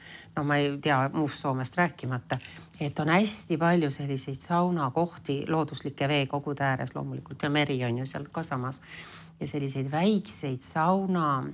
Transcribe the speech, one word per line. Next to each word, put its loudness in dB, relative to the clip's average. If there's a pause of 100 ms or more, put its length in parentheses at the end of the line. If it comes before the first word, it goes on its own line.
(360)
no 0
ma 4
ei 2 (100)
tea 4
muust 0
Soomest -2
rääkimata, -2 (480)
et -4
on 0
hästi 2
palju 4
selliseid -4
saunakohti, 0
looduslikke -2
veekogude 0
ääres 0
loomulikult, -8
ja 0
meri 2
on 0
ju -4
seal -8
ka -6
samas. -4 (580)
Ja -4
selliseid -2
väikseid 0
sauna 2